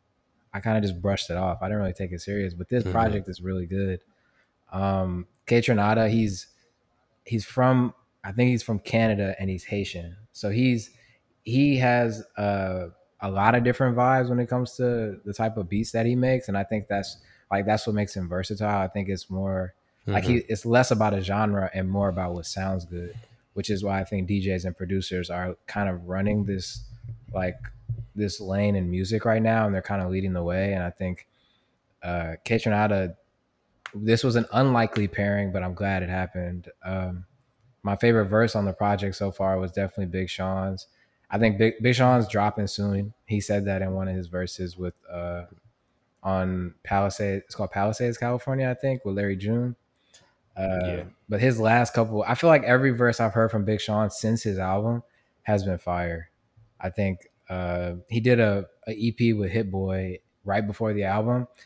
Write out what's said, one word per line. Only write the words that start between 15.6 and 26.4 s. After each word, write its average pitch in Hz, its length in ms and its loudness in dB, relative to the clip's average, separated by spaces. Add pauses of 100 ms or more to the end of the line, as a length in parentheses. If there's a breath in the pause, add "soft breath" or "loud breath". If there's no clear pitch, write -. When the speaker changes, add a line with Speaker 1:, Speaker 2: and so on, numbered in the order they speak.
Speaker 1:
beats 104 240 -2
that 113 140 2
he 123 100 2
makes. 127 320 2
And 101 100 0
I 98 60 0
think 104 240 -4
that's, 101 300 -4 (320 soft breath)
like, 98 160 0
that's 110 200 0
what 107 80 0
makes 104 220 -2
him 90 120 -4
versatile. 101 520 -2
I 95 80 0
think 98 200 -4
it's - 220 -6
more, 92 440 -4 (320)
like, 95 180 0
he, 120 120 4
Speaker 2:
Mm-hmm. - 160 -2
Speaker 1:
it's 110 140 -4
less 120 240 4
about 107 240 2
a 98 60 0
genre 101 540 0
and 92 140 -2
more 98 200 2
about 90 260 -2
what 87 120 -8
sounds 95 380 -4
good, 87 300 -10 (400 soft breath)
which 98 160 -4
is 98 140 -2
why 98 160 0
I 95 40 -2
think 95 220 -4
D 98 180 0
Js 92 200 0
and 90 120 -6
producers 92 540 -4
are 90 260 -6 (100)
kind 101 220 -2
of 87 200 -6
running 101 360 0